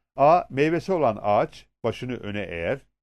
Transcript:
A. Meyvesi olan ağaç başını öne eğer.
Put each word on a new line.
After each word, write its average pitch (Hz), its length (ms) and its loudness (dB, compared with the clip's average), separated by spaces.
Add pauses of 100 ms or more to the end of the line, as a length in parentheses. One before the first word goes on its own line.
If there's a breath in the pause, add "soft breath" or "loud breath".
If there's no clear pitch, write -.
(160)
A. 147 340 4
Meyvesi 156 420 0
olan 131 300 0
ağaç 110 440 0 (180)
başını 120 320 -4
öne 101 260 -8
eğer. 87 380 -4 (220)